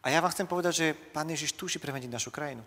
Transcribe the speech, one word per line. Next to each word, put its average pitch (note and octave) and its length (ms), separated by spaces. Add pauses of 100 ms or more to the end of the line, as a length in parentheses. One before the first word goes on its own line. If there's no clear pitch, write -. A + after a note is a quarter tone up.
A - 80
ja D#3+ 80
vám F3 140
chcem G3 100
povedať, F3 300
že D#3+ 180
Pán D#3 380
Ježiš D3+ 260
túži F3+ 240
premeniť C3+ 320
našu A#2 160
krajinu. C#3 380